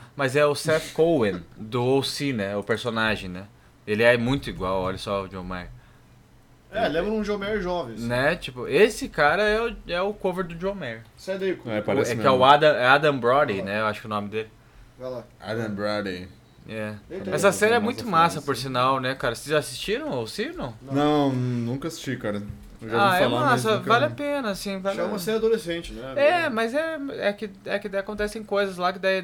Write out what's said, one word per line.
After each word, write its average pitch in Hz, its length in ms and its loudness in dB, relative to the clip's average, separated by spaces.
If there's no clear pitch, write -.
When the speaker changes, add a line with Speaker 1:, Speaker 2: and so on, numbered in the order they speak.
Speaker 1:
Mas 131 200 0
é 147 100 6
o 147 80 2
Seth 156 380 0
<laughs> - 20 -16
Cohen, 120 480 2
do 113 280 -4
O 135 180 4
C, 143 300 -4
né? 101 240 -2
O 101 60 -2
personagem, 110 680 -2
né? 90 160 -12
Ele 104 160 2
é 120 140 8
muito 127 340 -2
igual, 92 320 -2
olha 92 160 -4
só 101 260 -2
o 92 40 -12
John 92 160 -10
Mayer. 90 240 -10
Speaker 2:
É, 202 160 0
lembra 175 240 0
um 220 100 0
John 208 160 -2
Mayer 202 220 -4
jovem, 175 340 -4
assim. 113 120 -8
Speaker 1:
Né? 127 300 2
Tipo, 123 300 -10
esse 214 420 2
cara 160 360 2
é 214 180 2
o, 233 140 -6
é 175 140 -2
o 202 100 -2
cover 190 320 -4
do 170 120 -10
John 190 180 -4
Mayer. 120 280 -10
Speaker 2:
Sai 190 220 -8
daí, 185 160 0
cu. - 160 -10
Speaker 3:
É, 107 100 0
parece 120 320 0
Speaker 1:
É - 40 0
que 113 60 -2
Speaker 3:
mesmo. 135 120 6
Speaker 1:
é 127 40 4
o 127 60 6
Adam, 147 300 8
é 117 140 2
Adam 143 300 6
Brody, 123 360 4
Speaker 2:
Vai 98 80 -2
lá. - 40 -6
Speaker 1:
né? 101 140 -2
Eu 110 60 0
acho 104 140 -2
que - 60 -14
é - 20 -10
o - 20 -10
nome 104 180 -2
dele. 107 220 -6
Speaker 2:
Vai 127 120 -10
lá. 120 140 -10
Speaker 3:
Adam 110 340 -4
Brody. 98 540 -4
Speaker 1:
É. 107 260 -8
Speaker 2:
Eita, 185 200 -8
Speaker 1:
Essa 156 180 4
Speaker 3:
eita. 185 40 6
Speaker 1:
série 214 200 2
é 240 40 4
Speaker 3:
Famosa 233 80 4
Speaker 1:
muito 240 240 -4
massa, 165 260 4
Speaker 3:
frase. 147 120 -6
Speaker 1:
por 135 100 0
sinal, 131 440 0
né, 127 140 -2
cara? 127 200 -2
Vocês - 140 -10
já 151 100 2
assistiram 220 520 -4
ou 123 160 -4
não? 147 260 -8
Speaker 2:
Não. 135 120 -8
Speaker 3:
Não, 147 380 4
nunca 123 560 -2
assisti, 143 280 -6
cara. 104 260 -4
Eu 226 60 -12
já 220 160 -2
ouvi 190 100 4
Speaker 1:
Ah, - 20 4
é 185 60 4
Speaker 3:
falar, 240 180 2
mas 294 100 2
Speaker 1:
massa, 220 260 2
Speaker 3:
nunca 185 120 -4
Speaker 1:
vale 240 180 4
a 302 40 -4
pena, 285 400 -4
assim, 196 300 -6
vale 196 160 -2
Speaker 2:
Já 175 60 -2
é 180 40 0
uma 208 100 -4
Speaker 1:
a - 20 -4
Speaker 2:
série 185 180 -2
adolescente, 190 560 -2
né? 262 240 -10
Speaker 1:
É, 320 340 4
mas 226 240 -2
é, 320 240 -2
é 202 40 0
que, 208 180 -10
é 190 120 -4
que 208 100 -8
daí 196 120 -4
acontecem 208 420 -6
coisas 196 360 0
lá 180 140 0
que 185 60 -10
daí, 190 260 0